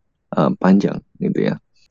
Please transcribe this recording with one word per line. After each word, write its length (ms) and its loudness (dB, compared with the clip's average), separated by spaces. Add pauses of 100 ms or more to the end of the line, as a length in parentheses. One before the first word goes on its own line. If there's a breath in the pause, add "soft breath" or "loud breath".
(400)
eh, 160 2
panjang 480 2 (160)
gitu 320 -2
ya. 80 -10 (300)